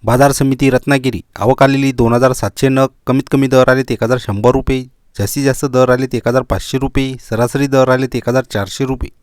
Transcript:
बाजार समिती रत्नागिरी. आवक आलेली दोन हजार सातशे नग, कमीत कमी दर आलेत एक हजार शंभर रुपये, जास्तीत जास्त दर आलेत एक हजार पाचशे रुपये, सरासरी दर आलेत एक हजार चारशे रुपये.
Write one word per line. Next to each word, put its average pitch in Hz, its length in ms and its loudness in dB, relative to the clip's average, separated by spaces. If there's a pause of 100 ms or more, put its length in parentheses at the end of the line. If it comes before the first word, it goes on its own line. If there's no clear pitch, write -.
बाजार 131 280 4
समिती 135 380 0
रत्नागिरी. 127 520 -2 (140)
आवक 127 260 2
आलेली 135 300 2
दोन 120 200 2
हजार 127 200 2
सातशे - 360 -2
नग, 131 200 2 (180)
कमीत 131 220 0
कमी 139 180 0
दर 131 240 4
आलेत 131 200 0
एक 117 140 -2
हजार 123 140 0
शंभर 107 320 0
रुपये, 131 320 -2 (360)
जास्तीत 104 260 -4
जास्त 135 200 0
दर 127 260 2
आलेत 127 240 0
एक 117 140 -2
हजार 127 140 0
पाचशे 117 360 -4
रुपये, 135 380 -4 (140)
सरासरी 123 360 -2
दर 135 220 2
आलेत 127 280 0
एक 117 120 -4
हजार 127 160 0
चारशे 101 400 -6
रुपये. 127 260 -6 (120)